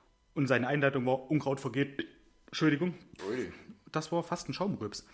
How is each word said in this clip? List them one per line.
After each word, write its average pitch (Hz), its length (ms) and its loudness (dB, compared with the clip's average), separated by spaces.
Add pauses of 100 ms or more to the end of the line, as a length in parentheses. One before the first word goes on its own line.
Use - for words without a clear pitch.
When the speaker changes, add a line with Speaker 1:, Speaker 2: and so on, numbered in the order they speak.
(360)
Speaker 1:
Und 139 120 2
seine 123 200 4
Einleitung 139 380 2
war, 127 260 0
„Unkraut 139 280 2
vergeht.“ 139 460 -2 (420)
Entschuldigung. 156 460 2 (340)
Speaker 2:
Ui. 107 240 -4 (400)
Speaker 1:
Das 156 200 -4
war 170 120 0
fast - 240 -6
ein 135 60 -4
Schaumrübs. 110 600 -4